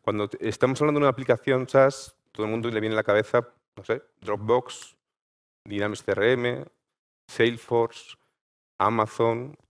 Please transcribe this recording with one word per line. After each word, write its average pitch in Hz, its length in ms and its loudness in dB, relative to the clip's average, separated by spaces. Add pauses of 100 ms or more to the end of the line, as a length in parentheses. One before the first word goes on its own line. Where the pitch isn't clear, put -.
Cuando 104 260 -2
t-, - 200 -6
estamos 127 320 0
hablando 147 180 2
de 143 60 2
una 135 80 4
aplicación 127 560 0
saas, - 480 2 (160)
todo 107 140 -4
el 107 40 -4
mundo 113 180 -4
le 110 120 -2
viene 110 140 -2
a - 20 0
la 107 80 2
cabeza, 107 440 2 (280)
no 101 80 -16
sé, 113 180 -4 (180)
Dropbox, 107 760 -4 (680)
Dynamics 101 380 -4
C - 80 -4
R 101 220 2
M, 123 320 -2 (640)
Salesforce, 117 880 -2 (600)
Amazon, 113 800 -2 (140)